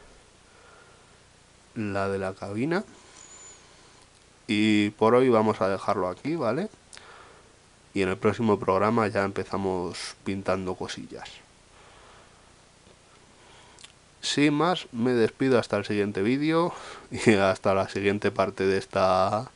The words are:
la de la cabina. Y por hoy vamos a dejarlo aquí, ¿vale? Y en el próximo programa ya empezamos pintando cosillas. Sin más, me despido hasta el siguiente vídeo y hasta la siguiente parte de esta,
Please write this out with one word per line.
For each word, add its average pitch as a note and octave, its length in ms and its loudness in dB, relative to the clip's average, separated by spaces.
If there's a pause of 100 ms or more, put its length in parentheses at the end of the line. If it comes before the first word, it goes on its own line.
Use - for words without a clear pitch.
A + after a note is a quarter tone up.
(1800)
la G2 340 -2
de G2 100 -2
la F#2+ 140 -4
cabina. B2 500 -4 (1600)
Y G#2 440 2
por A2 240 4
hoy B2+ 140 6
vamos A2 320 2
a F#2+ 80 0
dejarlo G2 400 -2
aquí, C3+ 260 -8
¿vale? D3+ 340 -4 (1200)
Y G2 100 0
en F#2 60 0
el F#2+ 80 -2
próximo G#2+ 420 2
programa G#2 480 2
ya G2 160 0
empezamos F#2+ 1000 -6
pintando F#2+ 520 -4
cosillas. - 540 -12 (3000)
Sin D3 320 2
más, D#3+ 380 0
me B2 220 0
despido B2 440 2
hasta G#2+ 200 0
el G2+ 80 -4
siguiente G#2 360 -2
vídeo D3+ 520 0 (360)
y A2+ 240 2
hasta G2 400 2
la F#2+ 160 0
siguiente G2+ 400 0
parte G2 380 0
de F#2+ 100 2
esta, F#2+ 800 0